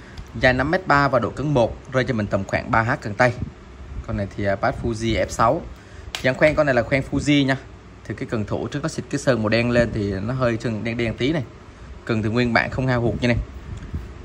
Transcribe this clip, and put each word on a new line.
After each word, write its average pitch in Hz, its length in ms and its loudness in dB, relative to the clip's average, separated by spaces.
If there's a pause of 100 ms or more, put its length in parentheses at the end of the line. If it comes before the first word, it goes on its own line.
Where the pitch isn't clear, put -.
(400)
Dài 127 140 6
năm 131 180 0
mét 185 160 0
ba 143 200 6
và 127 120 4
độ 101 100 0
cứng 143 240 -2
một, - 220 4 (160)
rơi 127 120 2
cho 123 100 -2
mình 104 140 0
tầm 98 160 0
khoảng - 280 -4
ba 113 100 4
H 117 100 2 (100)
cần 104 120 -6
tay. 123 200 4 (760)
Con 104 100 -4
này 98 100 -2 (100)
thì, 104 80 -2
à, 98 100 2
pass - 280 -2
Fuji 110 420 0
F - 40 -8
sáu. 127 320 4 (600)
Dàn 127 120 2
khoen 156 200 6
con 151 100 4
này 135 100 4
là 117 80 4
khoen 135 280 0
Fuji 143 340 4
nha. 131 120 0 (500)
Thì 110 80 -6
cái - 160 -8
cần 104 140 -2
thủ 85 220 -4
trước 143 160 -4
nó 160 60 0
xịt - 200 -8
cái 139 100 -2
sơn 120 200 2
màu 107 100 2
đen 117 220 2
lên 120 220 4
thì 101 200 -2
nó 104 200 -4
hơi 120 280 0
sơn 110 220 -4
đen 117 140 -4
đen 117 200 -2
tí 131 160 0
này. 143 100 -2 (600)
Cần 107 180 0
thì 110 60 0
nguyên 120 240 2
bản 69 160 2
không 131 180 -2
hao 123 140 2
hụt 113 200 0
nha 123 80 2
em. 113 80 2 (880)